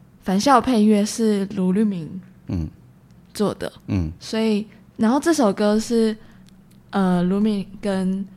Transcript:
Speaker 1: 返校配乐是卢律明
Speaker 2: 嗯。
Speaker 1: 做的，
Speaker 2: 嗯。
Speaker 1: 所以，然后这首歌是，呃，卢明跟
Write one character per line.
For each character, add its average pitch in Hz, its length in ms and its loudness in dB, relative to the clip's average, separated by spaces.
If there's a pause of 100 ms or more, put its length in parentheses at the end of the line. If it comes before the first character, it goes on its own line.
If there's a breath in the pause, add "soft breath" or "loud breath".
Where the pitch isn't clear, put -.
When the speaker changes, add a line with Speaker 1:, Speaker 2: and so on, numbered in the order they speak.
(220 loud breath)
Speaker 1:
返 190 180 -2
校 254 220 4
配 233 220 2
乐 208 220 4
是 208 400 0 (100)
卢 185 180 0
律 208 100 2
明 185 240 -4 (400)
Speaker 2:
嗯。 85 200 -4 (680)
Speaker 1:
做 202 200 -2
的， - 180 -8 (160)
Speaker 2:
嗯。 90 320 -2
Speaker 1:
所 - 200 -6
以， 214 260 0 (320 loud breath)
然 220 140 2
后 285 80 2
这 330 120 2
首 247 220 2
歌 208 260 2
是， 220 360 0 (760 loud breath)
呃， 185 340 0
卢 190 160 0
明 208 260 -2 (160)
跟 190 440 -2 (120)